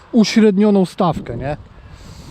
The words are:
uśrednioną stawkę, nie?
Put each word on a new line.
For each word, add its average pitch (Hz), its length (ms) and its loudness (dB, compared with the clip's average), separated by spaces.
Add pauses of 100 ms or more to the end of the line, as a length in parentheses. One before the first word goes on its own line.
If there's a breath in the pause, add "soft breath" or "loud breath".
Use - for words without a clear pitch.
(120)
uśrednioną 208 720 2
stawkę, 156 520 -6
nie? 139 200 -8 (720 loud breath)